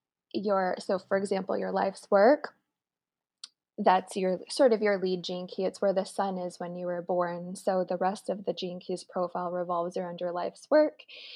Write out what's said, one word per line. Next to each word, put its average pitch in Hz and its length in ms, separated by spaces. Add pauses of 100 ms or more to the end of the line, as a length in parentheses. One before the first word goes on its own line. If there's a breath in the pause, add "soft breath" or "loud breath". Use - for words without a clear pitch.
(340)
your, 190 460
so 185 200
for - 180
example, 196 400
your 185 140
life's 196 400
work, 214 440 (1200)
that's 190 380
your, 185 340
sort 254 240
of 208 80
your 208 180
lead 185 240
Gene 180 240
Key, 190 180
it's 185 160
where 196 120
the 185 120
sun 196 320
is 180 220
when 175 160
you 180 120
were 175 140
born, 175 540
so 185 320
the 180 100
rest 190 320
of 196 160
the 180 80
Gene 180 260
Keys 180 240
profile 180 480
revolves 175 460
around 175 240
your 180 100
life's 180 380
work. 302 320 (340 loud breath)